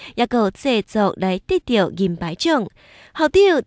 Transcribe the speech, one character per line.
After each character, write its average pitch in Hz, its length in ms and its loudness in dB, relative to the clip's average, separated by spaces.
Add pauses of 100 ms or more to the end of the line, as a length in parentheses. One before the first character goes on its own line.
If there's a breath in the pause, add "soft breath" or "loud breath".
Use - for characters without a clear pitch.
(140 loud breath)
抑 240 100 0
个 233 260 0
制 240 300 -2
作 202 380 0
来 185 200 -2
得 370 200 -2
到 214 320 0
银 175 260 -2
牌 170 180 -8
奖。 294 320 0 (480 loud breath)
校 311 140 2
长 370 380 4